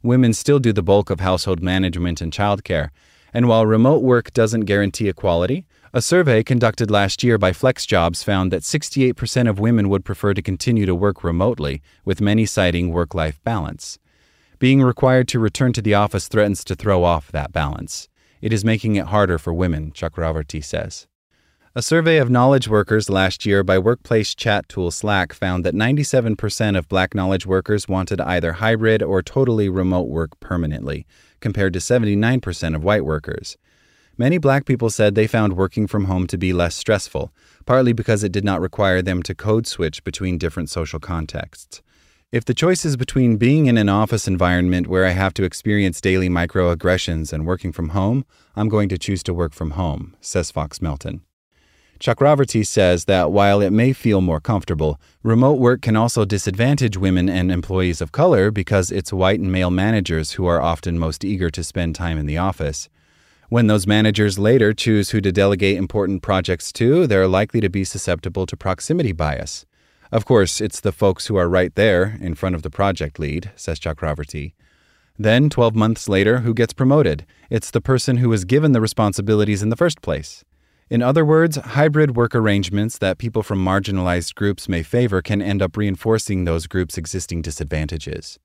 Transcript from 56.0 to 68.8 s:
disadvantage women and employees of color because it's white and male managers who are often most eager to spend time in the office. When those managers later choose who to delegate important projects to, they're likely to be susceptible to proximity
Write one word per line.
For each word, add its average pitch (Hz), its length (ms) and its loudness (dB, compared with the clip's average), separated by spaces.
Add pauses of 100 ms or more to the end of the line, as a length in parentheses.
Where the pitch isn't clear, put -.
disadvantage 104 720 0
women 92 320 2
and 90 240 0
employees 90 480 -2
of 82 100 -6
color 127 400 4
because 98 400 0
it's 95 220 -6
white 95 260 2
and 92 140 -2
male 92 180 0
managers 90 600 0
who 92 140 -4
are 85 140 2
often 85 380 -2
most 80 260 -4
eager 92 240 -2
to 87 140 -6
spend 85 320 -4
time 82 240 -4
in 76 80 -4
the 73 100 -4
office. 85 520 -4 (600)
When 117 180 2
those 104 180 2
managers 104 500 2
later 107 380 4
choose 104 360 0
who 110 100 0
to 98 100 0
delegate 98 480 2
important 95 440 -2
projects 95 500 -2
to, 147 340 2
they're 95 220 4
likely 101 320 0
to 98 100 0
be 95 140 -2
susceptible 92 640 -4
to - 100 -10
proximity 113 560 -2